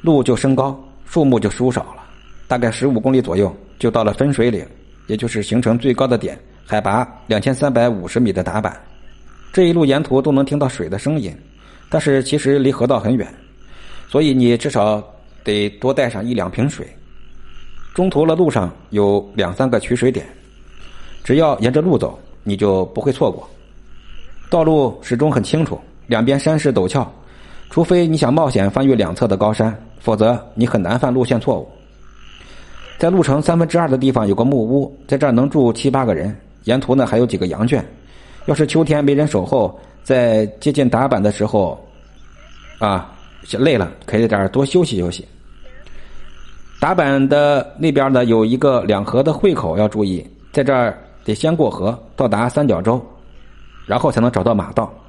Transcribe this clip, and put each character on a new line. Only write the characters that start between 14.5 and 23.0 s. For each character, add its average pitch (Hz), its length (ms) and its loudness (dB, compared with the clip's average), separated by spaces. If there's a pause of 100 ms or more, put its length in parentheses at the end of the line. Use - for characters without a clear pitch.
至 117 120 -4
少 104 360 0 (400)
得 104 240 0 (100)
多 135 160 -2
带 131 160 0
上 104 140 -8
一 123 100 -4
两 92 160 -2
瓶 120 180 -2
水。 - 160 -8 (1080)
中 185 160 2
途 151 160 2
的 160 80 2
路 165 160 2
上 95 180 -2 (220)
有 101 340 2 (120)
两 98 180 -2
三 131 160 0
个 117 80 2
取 - 160 -2
水 123 160 2
点， - 160 -6 (960)
只 131 140 2
要 151 240 2
沿 120 120 0
着 151 80 2
路 165 160 2
走， 64 220 -4 (240)
你 101 140 -4
就 95 300 2
不 113 140 -8